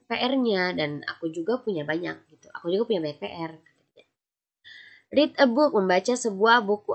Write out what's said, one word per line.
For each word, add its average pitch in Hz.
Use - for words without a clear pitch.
P -
R-nya. 226
Dan 147
aku 160
juga 175
punya 170
banyak 160
gitu. -
Aku -
juga 220
punya 175
banyak 147
P 196
R. 165
Read 285
a 277
book, 269
membaca 190
sebuah 226
buku. 202